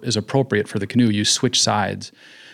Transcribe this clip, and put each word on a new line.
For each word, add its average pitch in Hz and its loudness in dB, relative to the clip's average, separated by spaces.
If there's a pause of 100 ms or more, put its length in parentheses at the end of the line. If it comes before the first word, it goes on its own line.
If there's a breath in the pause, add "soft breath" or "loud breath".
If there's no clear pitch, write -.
is 117 -2
appropriate 107 0
for - -6
the 98 -6
canoe, 120 4
you 104 0
switch - 0
sides, 98 -2 (420 loud breath)